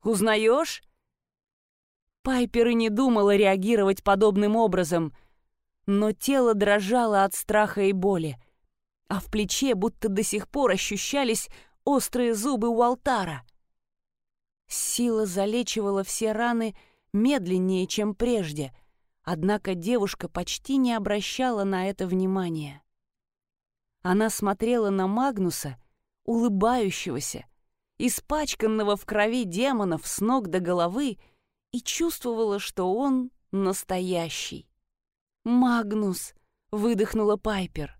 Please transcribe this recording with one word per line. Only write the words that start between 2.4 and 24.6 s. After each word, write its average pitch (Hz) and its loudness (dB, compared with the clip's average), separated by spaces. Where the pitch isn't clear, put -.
и 240 2
не 226 2
думала 214 4
реагировать 196 2
подобным 208 4
образом, 175 0
но 208 2
тело 254 2
дрожало 208 2
от 196 -2
страха 214 0
и 196 4
боли, 180 -2
а 196 -2
в - -14
плече 220 0
будто 220 -2
до 202 0
сих 202 -4
пор 262 2
ощущались 226 -2
острые 254 0
зубы 233 0
у 233 2
алтара. 240 0
Сила 226 -2
залечивала 202 -2
все 220 -2
раны 226 -2
медленнее, 185 0
чем 208 -4
прежде, 156 -2
однако 185 -2
девушка 196 -2
почти - -4
не 247 2
обращала 208 -2
на 190 -2
это 196 -4
внимания. 175 -2
Она 202 2
смотрела 214 0